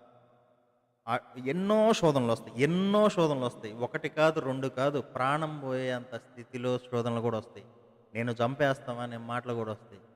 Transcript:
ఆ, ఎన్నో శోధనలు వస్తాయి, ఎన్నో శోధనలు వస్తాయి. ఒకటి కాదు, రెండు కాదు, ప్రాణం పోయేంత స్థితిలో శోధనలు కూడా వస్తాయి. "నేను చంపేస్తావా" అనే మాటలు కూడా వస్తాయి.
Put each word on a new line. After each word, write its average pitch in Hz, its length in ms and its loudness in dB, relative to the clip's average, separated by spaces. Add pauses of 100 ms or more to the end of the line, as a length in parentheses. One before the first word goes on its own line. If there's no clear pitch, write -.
(1080)
ఆ, 120 100 0 (280)
ఎన్నో 208 460 4
శోధనలు 135 400 4
వస్తాయి, 113 300 -2
ఎన్నో 196 460 4
శోధనలు 151 360 2
వస్తాయి. 113 300 -6
ఒకటి 120 340 -4
కాదు, 156 320 2
రెండు 135 280 -2
కాదు, 139 320 0
ప్రాణం 147 600 -2
పోయేంత 127 560 -4
స్థితిలో 123 640 -4
శోధనలు 117 420 -2
కూడా 113 180 0
వస్తాయి. - 280 -12 (480)
"నేను 117 180 -2
చంపేస్తావా" 127 720 0
అనే 120 140 -8
మాటలు 120 380 -6
కూడా 110 180 -4
వస్తాయి. - 280 -14 (160)